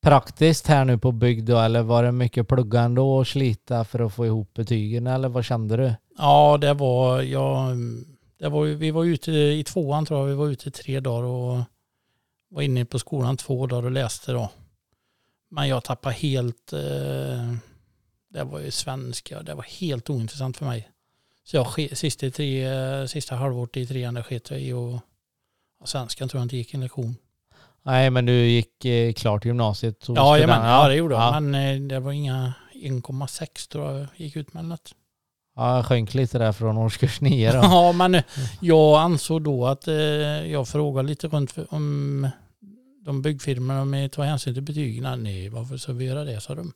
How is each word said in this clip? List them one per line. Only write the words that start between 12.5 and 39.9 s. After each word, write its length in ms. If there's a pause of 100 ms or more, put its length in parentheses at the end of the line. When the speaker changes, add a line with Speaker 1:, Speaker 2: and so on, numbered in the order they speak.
Speaker 2:
var 120
inne 220
på 140
skolan 380
två 300
dagar 180
och 60
läste 420
då. 160 (1000)
Men 180
jag 160
tappade 300
helt, 580
eh, 840 (760)
det 140
var 160
ju 100
svenska, 720
det 120
var 120 (140)
helt 300
ointressant 460
för 100
mig. 220 (560)
Så 120
jag 100
ske-, 300
sista 340
tre, 380 (400)
sista 260
halvåret 420
i 100
trean, 280
där 80
sket 280
jag 100
i 120
och, 200 (880)
och 80
svenskan 400
tror 120
jag 40
inte 120
gick 180
en 60
lektion. 360 (680)
Speaker 1:
Nej, 280
men 160
du 60
gick, 520
eh, 280
klart 320
gymnasiet 640
och 100
Speaker 2:
Ja, 40
Speaker 1:
student- 160
Speaker 2:
jajamän. 320
Ja, 180
det 60
gjorde 200
jag. 80
Speaker 1:
Ja. 180
Speaker 2:
Men, 140 (280)
eh, 60
det 120
var 120
inga 400 (300)
en 200
komma 260
sex 400
tror 300
jag 80 (100)
gick 200
ut 180
med 100
något. 300 (640)
Speaker 1:
Ja, 200
jag 100
sjönk 280
lite 240
där 140
från 260
årskurs 420
nio 320
då. 60
Speaker 2:
<laughs> 40
Ja, 300
men, 220
eh, 100 (360)
jag 400
ansåg 420
då 240
att, 220
eh, 60 (580)